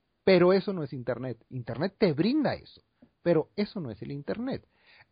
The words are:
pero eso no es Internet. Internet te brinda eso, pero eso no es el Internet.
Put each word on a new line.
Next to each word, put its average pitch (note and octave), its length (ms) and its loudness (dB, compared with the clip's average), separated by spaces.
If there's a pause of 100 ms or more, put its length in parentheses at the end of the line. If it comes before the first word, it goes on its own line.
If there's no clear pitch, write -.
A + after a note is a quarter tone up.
(240)
pero F3+ 300 6
eso G3 180 0
no F3 120 -6
es C#3+ 100 -10
Internet. B2 560 -8
Internet B2+ 480 -6
te F3 160 2
brinda G3+ 400 2
eso, - 300 -14 (400)
pero E3 320 2
eso G#3 240 -4
no C#3+ 100 -6
es G#2 140 -12
el C#3 80 -10
Internet. G3 520 -8 (480)